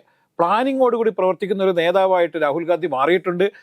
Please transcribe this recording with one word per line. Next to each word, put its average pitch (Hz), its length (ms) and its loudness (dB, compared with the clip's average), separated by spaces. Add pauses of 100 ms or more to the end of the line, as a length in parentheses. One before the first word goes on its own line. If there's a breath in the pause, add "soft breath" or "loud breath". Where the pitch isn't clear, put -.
(380)
പ്ലാനിങ്ങോടുകൂടി 233 800 0
പ്രവർത്തിക്കുന്ന 185 480 -2
ഒരു 190 120 2
നേതാവായിട്ട് 175 640 2
രാഹുൽ 151 260 -2
ഗാന്ധി 170 260 0
മാറിയിട്ടുണ്ട്. 175 500 0 (180 soft breath)